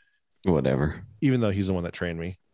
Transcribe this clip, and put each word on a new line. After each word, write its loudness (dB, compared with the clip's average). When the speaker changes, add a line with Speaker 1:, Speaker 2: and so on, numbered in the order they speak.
Speaker 1:
Whatever. 2
Speaker 2:
Even 4
though 2
he's 0
the 0
one -2
that -8
trained -6
me. -8